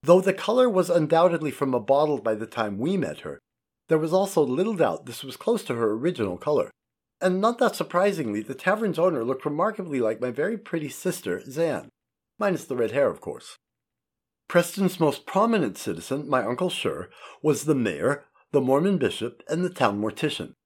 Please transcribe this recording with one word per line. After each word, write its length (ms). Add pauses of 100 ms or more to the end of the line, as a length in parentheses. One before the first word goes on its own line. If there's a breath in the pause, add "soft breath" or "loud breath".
Though 180
the 140
color 340
was 220
undoubtedly 600
from 200
a 80
bottle 380
by 160
the 120
time 300
we 220
met 220
her, 180 (500)
there 100
was 140
also 300
little 320
doubt 320
this 160
was 140
close 280
to 120
her 160
original 440
color. 340 (520)
And 180
not 180
that 180
surprisingly, 680
the 120
tavern's 440
owner 240
looked 220
remarkably 560
like 200
my 100
very 280
pretty 300
sister, 600
Zan, 400 (500)
minus 260
the 120
red 140
hair, 180
of 120
course. 360 (920)
Preston's 500
most 260
prominent 540
citizen, 500
my 140
Uncle 280
Sher, 400 (320 loud breath)
was 220
the 100
mayor, 520 (260 soft breath)
the 80
Mormon 380
bishop, 500
and 140
the 80
town 300
mortician. 540 (120)